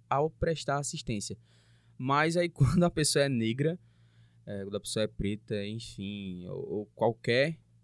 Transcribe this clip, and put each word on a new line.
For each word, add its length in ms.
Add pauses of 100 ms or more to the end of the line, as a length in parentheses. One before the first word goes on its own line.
ao 200
prestar 480
assistência. 600 (600)
Mas 380
aí 140 (100)
<laughs> 0 (180)
quando 60
a 60
pessoa 360
é 40
negra, 500 (680)
é, 180
quando 120
a 60
pessoa 220
é 40
preta, 580
enfim, 840
ou, 220
ou 180
qualquer 720 (260)